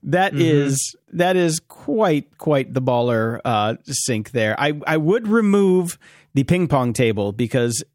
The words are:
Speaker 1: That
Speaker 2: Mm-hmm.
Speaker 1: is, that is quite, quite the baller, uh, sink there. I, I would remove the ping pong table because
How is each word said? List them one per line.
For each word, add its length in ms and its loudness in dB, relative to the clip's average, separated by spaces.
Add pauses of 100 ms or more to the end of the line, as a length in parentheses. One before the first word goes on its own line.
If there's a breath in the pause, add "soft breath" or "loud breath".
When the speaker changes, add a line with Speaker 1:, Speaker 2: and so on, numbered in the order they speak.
Speaker 1:
That 300 0
Speaker 2:
Mm-hmm. 80 0
Speaker 1:
is, 540 0 (180)
that 220 2
is 320 2
quite, 720 -2
quite 340 -2
the 80 -2
baller, 640 0
uh, 300 0 (100)
sink 460 -4
there. 280 0
I, 140 0 (140)
I 100 0
would 300 0
remove 720 2 (340 soft breath)
the 120 2
ping 220 0
pong 260 0
table 380 0
because 520 -2 (120)